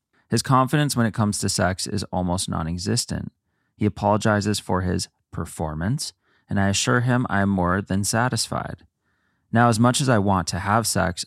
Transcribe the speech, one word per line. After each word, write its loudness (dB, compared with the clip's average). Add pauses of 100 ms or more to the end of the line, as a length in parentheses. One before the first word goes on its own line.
(280)
His 0
confidence 2
when 2
it -2
comes 0
to -2
sex -2
is -4
almost -2
non-existent. -4 (460)
He 0
apologizes 0
for -2
his -2 (220)
performance, -6 (360)
and -2
I 4
assure 2
him 0
I 2
am 2
more 0
than -2
satisfied. -4 (640)
Now, 6
as 4
much 4
as -2
I 4
want 0
to -4
have 0
sex, -2